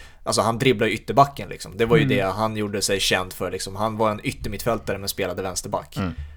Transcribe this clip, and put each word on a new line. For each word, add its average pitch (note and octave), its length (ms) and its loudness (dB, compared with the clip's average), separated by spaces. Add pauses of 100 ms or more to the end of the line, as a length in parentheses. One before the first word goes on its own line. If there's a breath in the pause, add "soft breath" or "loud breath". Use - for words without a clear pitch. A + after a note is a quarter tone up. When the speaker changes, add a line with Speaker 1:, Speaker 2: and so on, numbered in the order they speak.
(240 soft breath)
Speaker 1:
alltså, G#2+ 180 2
han A2+ 160 2
dribblar A#2 280 4
ju G2 60 0
ytterbacken, A2 560 2
liksom. - 280 -12
Det A2+ 100 2
var A#2 100 6
ju D3 80 6
Speaker 2:
Mm. A#2 120 2
Speaker 1:
det G2 80 2
han G#2+ 320 0
gjorde G#2 260 -2
sig G2 180 2
känd F#2 320 2
för, F2+ 180 -4
liksom. F#2+ 260 -6
Han G#2+ 200 -2
var A2 140 2
en G#2 120 -4
yttermittfältare G#2+ 760 -4
men G2 100 -8
spelade F#2 340 -4
vänsterback. F#2+ 540 -6
Speaker 3:
Mm. F#2 160 -2 (240 loud breath)